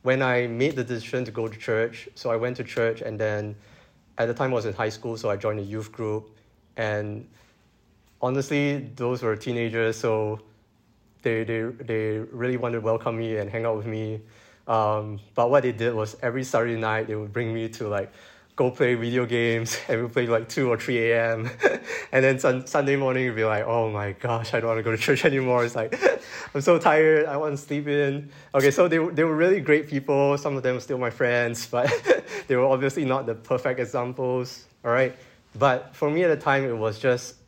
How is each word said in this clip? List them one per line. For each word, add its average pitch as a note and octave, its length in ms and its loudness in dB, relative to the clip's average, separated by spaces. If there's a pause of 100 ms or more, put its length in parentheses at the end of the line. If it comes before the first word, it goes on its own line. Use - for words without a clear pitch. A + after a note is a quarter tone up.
when C3 180 2
I B2 260 2
made C3 280 0
the B2+ 80 -2
decision A#2+ 420 -4
to A2+ 60 -10
go A2+ 160 -4
to A2 100 -10
church, A2+ 580 -2
so - 140 -6
I A2+ 60 0
went B2 220 -2
to B2 60 -8
church, A2+ 380 -2
and A2 180 -8
then G#2 360 -2 (640)
at A#2 100 0
the A#2 60 -2
time C3 180 -2
I - 20 0
was A2+ 120 0
in G2+ 80 -2
high A2 160 -2
school, A2+ 280 -8
so A2+ 120 -2
I G2+ 60 2
joined G#2+ 240 -2
a G2+ 40 -6
youth G#2+ 280 -8
group, G#2+ 380 -6 (460)
and G#2+ 520 -4 (960)
honestly, C#3 760 0
those A#2+ 260 -2
were A2 140 0
teenagers, A2+ 600 -2
so A2 440 0 (840)
they, A2+ 200 0
they, A2+ 200 -2
they A2+ 560 -4
really B2 380 -4
wanted A#2 220 -2
to - 20 -6
welcome A2+ 360 0
me A2+ 200 -4
and G2+ 120 -4
hang A2+ 160 -4
out A2+ 100 0
with G#2+ 100 -6
me. A2 360 -6 (460)
Um, G#2+ 520 0 (160)
but A#2+ 140 4
what C#3 140 6
they B2+ 80 0
did A#2 220 -2
was G#2+ 280 -4
every B2+ 220 -4
Saturday A#2 340 0
night, A2 300 -2
they G#2+ 80 -4
would G#2+ 180 -8
bring A2+ 200 -2
me A2+ 160 -4
to, A2+ 180 -8
like, G2+ 240 -4 (440)
go B2+ 160 2
play B2 240 2
video A#2+ 300 0
games, A#2 580 0
<laughs> - 40 -10
and A#2 160 0
we A#2+ 60 -4
play, A#2+ 180 0
like, A2+ 220 0
two C3 200 0
or A2+ 80 2
three A2+ 340 0
A A#2 220 2
M. A2+ 220 -4
<laughs> - 240 -4 (300)
And C3 140 4
then C3 160 4
sun-, C3 280 2
Sunday C#3 280 2
morning, C3 300 0
we'd A#2 100 -2
be A2 80 0
like, G#2+ 220 0
"Oh A2+ 260 0
my G#2 220 -4
gosh, A#2 400 -4
I A#2 80 2
don't A2+ 80 -2
wanna A2+ 120 0
go A2+ 100 -2
to A2 60 0
church - 280 2
<laughs> D3+ 60 6
anymore." B2 340 2
It's A#2 100 -6
like, A2+ 260 -2
<laughs> - 540 -2
"I'm C#3+ 60 0
so E3+ 180 6
tired, D#3 460 6
I C#3+ 100 -4
wanna D3 220 -2
sleep C#3+ 300 -6
in." C#3+ 440 0 (240)
Okay, C3+ 160 6
so F3+ 160 6
they, E3 100 4
they E3 280 2
were D#3+ 100 2
really F3+ 240 4
great D3+ 300 2
people. C#3 480 2
Some C#3+ 180 -2
of B2+ 80 -4
them B2+ 140 0
are - 20 -4
still C3 180 -4
my B2 120 -2
friends, A#2+ 580 0
<laughs> - 40 -10
but B2 200 2 (460)
<laughs> F#4+ 100 -10
they C3 80 2
were B2+ 100 4
obviously C3+ 380 0
not C3 220 0
the A#2 100 -4
perfect B2+ 460 -2
examples, B2+ 840 -4 (200)
all A#2+ 60 0
right? B2+ 240 2 (440)
But - 360 2
for D3 140 0
me E3 140 2
at E3+ 60 4
the D3 120 2
time, C#3 220 2
it A#2+ 140 -2
was G#2+ 200 -2
just B2 380 0 (120)